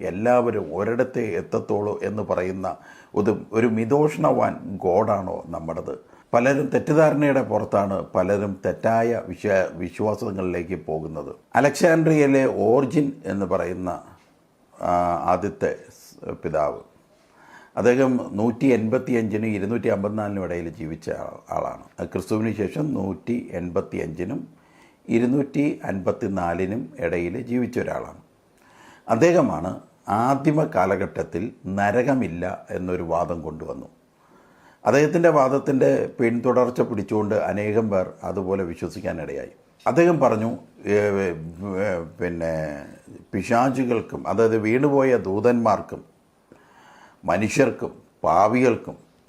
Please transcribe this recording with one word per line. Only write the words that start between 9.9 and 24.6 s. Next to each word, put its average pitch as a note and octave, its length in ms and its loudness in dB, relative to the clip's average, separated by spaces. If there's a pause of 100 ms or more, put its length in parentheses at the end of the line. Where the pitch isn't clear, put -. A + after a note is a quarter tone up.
പോകുന്നത്. D#2 460 -8 (240)
അലക്സാൻഡ്രിയയിലെ C#3+ 920 4 (220)
ഓറിജിൻ B2 440 2 (140)
എന്ന് G2 200 -2
പറയുന്ന, F2+ 440 -4 (1000)
ആ, F2 40 2 (400)
ആദ്യത്തെ F#2 420 -2 (220)
സ്-, - 340 -16 (120)
പിതാവ്, D2+ 360 -2 (1040)
അദ്ദേഹം B2+ 320 4 (180)
നൂറ്റി A2+ 360 0 (100)
എൺപത്തിയഞ്ചിനും A2 800 -2
ഇരുന്നൂറ്റി G#2 320 -2
അമ്പത്തിനാലിനും G#2 540 -2
ഇടയിൽ F2 260 -6
ജീവിച്ച D#2+ 400 -12
ആ-, - 280 -8 (200)
ആളാണ്. - 560 -8
ക്രിസ്തുവിന് A2 400 -2 (100)
ശേഷം D3 300 -4
നൂറ്റി G2 580 -4
എൺപത്തിയഞ്ചിനും F2 1120 -6 (480)